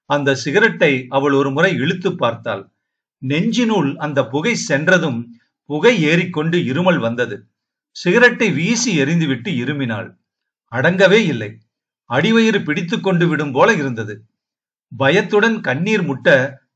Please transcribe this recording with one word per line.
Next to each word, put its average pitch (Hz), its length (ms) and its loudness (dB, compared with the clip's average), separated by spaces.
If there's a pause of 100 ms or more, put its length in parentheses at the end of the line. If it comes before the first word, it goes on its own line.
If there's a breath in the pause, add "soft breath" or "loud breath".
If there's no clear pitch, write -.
அந்த 139 280 0
சிகரெட்டை 156 760 0
அவள் 139 240 0
ஒரு 139 180 2
முறை 170 220 0
இழுத்து 175 440 -2
பார்த்தாள். 113 540 -4 (580)
நெஞ்சினுள் 196 680 0
அந்த 139 300 -2
புகை 156 280 -2
சென்றதும் 156 840 -2 (240 loud breath)
புகை 175 380 2
ஏறிக்கொண்டு 165 560 0
இருமல் 156 400 0
வந்தது. 113 480 -4 (440)
சிகரெட்டை 233 600 2
வீசி 175 520 -2
எறிந்துவிட்டு 143 520 -2
இருமினாள். 120 600 -6 (540)
அடங்கவே 185 540 4
இல்லை. 113 340 -4 (540)
அடிவயிறு 208 520 2
பிடித்து 165 360 -4
கொண்டு 175 280 0
விடும் 147 240 -2
போல 175 200 4
இருந்தது. 113 540 -6 (680)
பயத்துடன் 208 640 2
கண்ணீர் 180 420 0
முட்ட 135 560 2 (180)